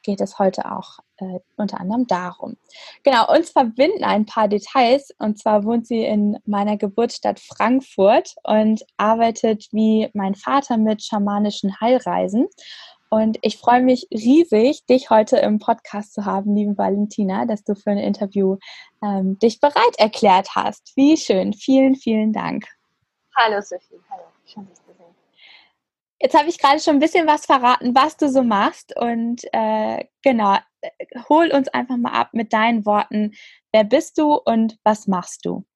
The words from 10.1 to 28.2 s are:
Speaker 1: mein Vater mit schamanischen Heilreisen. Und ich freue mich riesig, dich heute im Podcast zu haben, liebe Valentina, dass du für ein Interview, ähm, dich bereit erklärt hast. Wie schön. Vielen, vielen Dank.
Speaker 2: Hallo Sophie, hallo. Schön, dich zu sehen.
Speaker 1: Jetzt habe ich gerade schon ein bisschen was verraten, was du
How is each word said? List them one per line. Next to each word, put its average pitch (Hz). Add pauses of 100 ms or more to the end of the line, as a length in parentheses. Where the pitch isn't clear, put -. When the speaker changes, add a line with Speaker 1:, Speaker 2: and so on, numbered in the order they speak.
Speaker 1:
mein 196
Vater 262
mit 214
schamanischen 202
Heilreisen. 220 (680)
Und 220
ich -
freue 247
mich 254
riesig, 247
dich 262
heute 220
im 214
Podcast -
zu 208
haben, 202
liebe 208
Valentina, 202
dass 220
du 202
für -
ein 202
Interview, 196 (480)
ähm, 190
dich 220
bereit 349
erklärt 202
hast. 202
Wie 294
schön. 196
Vielen, 269
vielen 220
Dank. - (680)
Speaker 2:
Hallo 220
Sophie, 175 (100)
hallo. 180 (220)
Schön, 196
dich 180
zu -
sehen. 175 (1080)
Speaker 1:
Jetzt 269
habe 294
ich 339
gerade 285
schon 311
ein 277
bisschen 320
was 302
verraten, 247
was 277
du 294